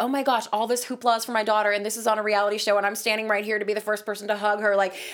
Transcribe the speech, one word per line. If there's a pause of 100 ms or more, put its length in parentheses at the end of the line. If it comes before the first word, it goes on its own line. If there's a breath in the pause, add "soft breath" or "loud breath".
"Oh
my
gosh,
all
this
hoopla
is
for
my
daughter
and
this
is
on
a
reality
show
and
I'm
standing
right
here
to
be
the
first
person
to
hug
her."
Like, (180 loud breath)